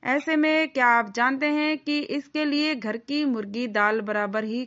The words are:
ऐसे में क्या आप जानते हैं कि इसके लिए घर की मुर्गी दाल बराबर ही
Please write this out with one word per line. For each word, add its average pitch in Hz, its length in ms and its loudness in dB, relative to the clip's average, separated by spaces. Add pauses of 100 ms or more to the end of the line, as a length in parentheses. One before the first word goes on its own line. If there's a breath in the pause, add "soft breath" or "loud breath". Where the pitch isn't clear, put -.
ऐसे 294 340 0
में 311 320 4
क्या 254 200 2
आप 233 240 2
जानते 262 340 0
हैं 302 320 0
कि 294 220 -2
इसके 294 440 -4
लिए 294 300 0
घर 220 240 -6
की 294 260 -4
मुर्गी 226 440 -2
दाल 214 320 2
बराबर 208 440 -2
ही 233 220 -4